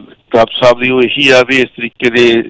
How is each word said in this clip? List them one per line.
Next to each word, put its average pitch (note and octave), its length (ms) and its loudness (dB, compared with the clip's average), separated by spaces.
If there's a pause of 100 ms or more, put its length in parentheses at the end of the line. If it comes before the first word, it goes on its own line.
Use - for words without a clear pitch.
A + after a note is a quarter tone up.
(320)
ਟਰੰਪ A2+ 180 2 (140)
ਸਾਹਿਬ B2 180 2
ਦੀ, B2+ 80 -2
ਉਹ B2+ 140 0
ਇਹੀ C3+ 260 -2
ਆ B2+ 180 4
ਵੀ C3+ 100 -2
ਇਸ B2 80 0
ਤਰੀਕੇ A#2+ 440 -8
ਦੇ A#2 400 2